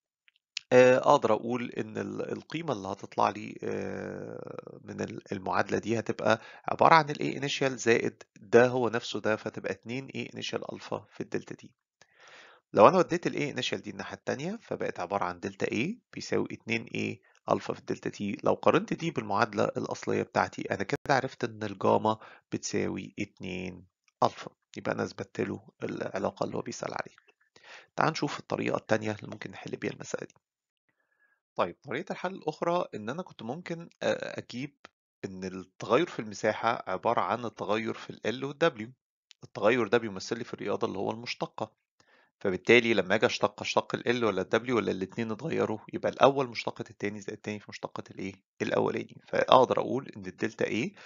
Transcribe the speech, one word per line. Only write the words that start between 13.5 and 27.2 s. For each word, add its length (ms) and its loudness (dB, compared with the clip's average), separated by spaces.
initial 200 -2
دي 140 -6
الناحية 280 -10
التانية، 440 -4
فبقت 380 -6
عبارة 260 -2
عن 140 -6
دلتا 260 -4
A 300 -2
بيساوي 380 -2
اتنين 340 -4
A 320 -6
ألفا 220 0
في 60 -14
الدلتا 300 -6
تي. 340 -6
لو 100 4
قارنت 400 2
دي 180 -4
بالمعادلة 520 0
الأصلية 600 -2
بتاعتي، 380 -2
أنا 220 -2
كده 140 -4
عرفت 340 0
إن 200 -4
الجاما 540 2
بتساوي 680 -4
اتنين 680 -8
ألفا، 280 0
يبقى 140 -2
أنا 120 -2
أثبتت 380 -6
له 260 -6
العلاقة 600 -4
اللي 140 -6
هو 40 -6
بيسأل 320 -8
عليها. 260 -10